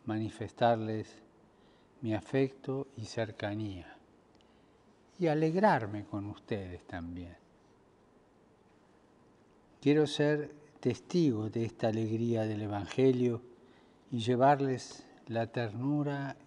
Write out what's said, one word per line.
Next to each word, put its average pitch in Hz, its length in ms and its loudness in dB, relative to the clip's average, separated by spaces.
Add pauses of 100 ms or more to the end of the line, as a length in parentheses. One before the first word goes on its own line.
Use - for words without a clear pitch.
manifestarles 110 1160 0 (800)
mi 113 120 0
afecto 135 720 -2 (100)
y 113 80 -8
cercanía, 107 920 -6 (1200)
y 175 80 0
alegrarme 156 800 2
con 101 240 -6
ustedes 98 560 -8
también. 87 500 -10 (2500)
Quiero 147 240 4
ser 147 440 0 (300)
testigo 120 680 0
de 113 160 -2
esta 113 220 -2
alegría 110 560 0
del 107 180 -4
Evangelio 120 800 2 (680)
y 120 100 -2
llevarles 127 840 2 (220)
la 113 220 -2
ternura 139 1000 -4